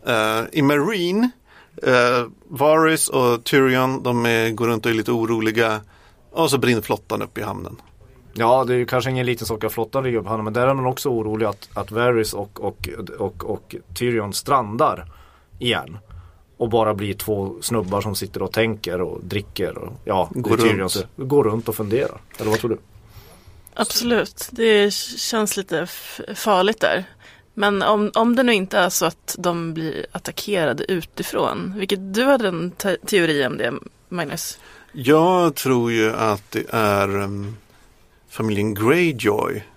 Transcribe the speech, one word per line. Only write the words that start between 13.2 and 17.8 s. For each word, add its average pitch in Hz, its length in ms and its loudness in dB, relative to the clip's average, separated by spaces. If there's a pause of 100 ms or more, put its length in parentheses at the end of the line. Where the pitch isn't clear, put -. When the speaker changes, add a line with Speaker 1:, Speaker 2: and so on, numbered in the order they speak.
Speaker 2:
och - 300 -8 (200)
Tyrion 113 380 -2
strandar 117 800 0 (460)
igen. 98 400 -4 (580)
Och 120 120 -2
bara 110 260 2
blir 101 200 -4
två 101 480 -4
snubbar 101 380 -2